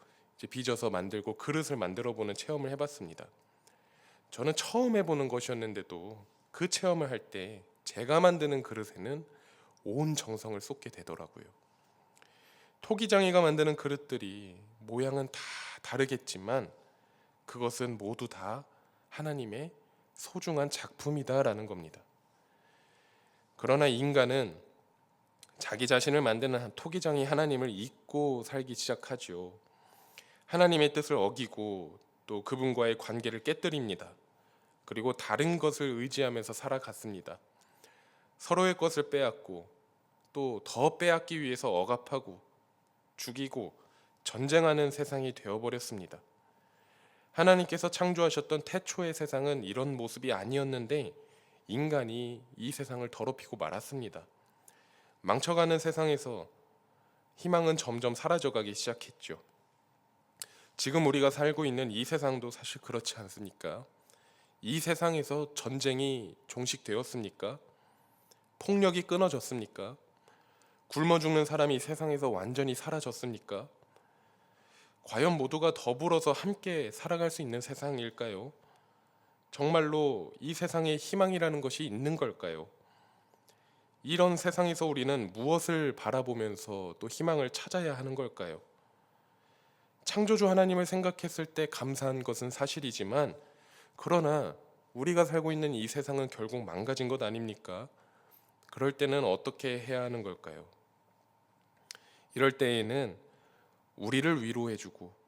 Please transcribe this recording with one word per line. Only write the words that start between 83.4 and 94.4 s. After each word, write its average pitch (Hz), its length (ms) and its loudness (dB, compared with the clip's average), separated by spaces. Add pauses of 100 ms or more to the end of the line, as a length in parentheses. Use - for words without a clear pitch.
이런 175 340 4
세상에서 175 480 2
우리는 131 480 0
무엇을 151 600 2
바라보면서 107 1040 -4
또 113 80 -8
희망을 151 420 0
찾아야 160 480 -4
하는 131 180 -6
걸까요? 98 460 -6 (1400)
창조주 208 440 4
하나님을 185 380 6
생각했을 180 600 -2
때 156 200 -2
감사한 135 580 -2
것은 123 280 -4
사실이지만, 127 840 -2 (600)
그러나 151 600 2 (380)